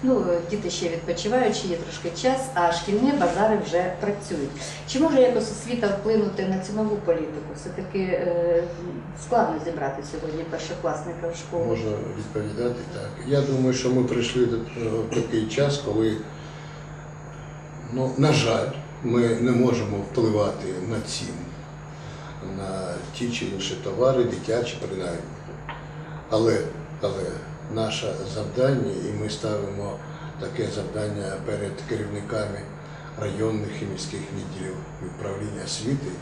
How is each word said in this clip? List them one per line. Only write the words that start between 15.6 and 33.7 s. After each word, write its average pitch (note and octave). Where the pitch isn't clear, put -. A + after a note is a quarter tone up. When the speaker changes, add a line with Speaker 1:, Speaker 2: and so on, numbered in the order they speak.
Speaker 2:
коли, A2
ну, C3
на D3
жаль, A#2
ми A#2+
не A#2+
можемо A2+
впливати G2+
на A2+
ціни, -
на F#2+
ті A#2+
чи -
інші F#2+
товари, B2
дитячі -
принаймні. F2+
Але, A2
але G2
наше A2
завдання, A#2+
і G#2
ми G#2+
ставимо G2+
таке -
завдання G2+
перед G2+
керівниками G2+
районних G#2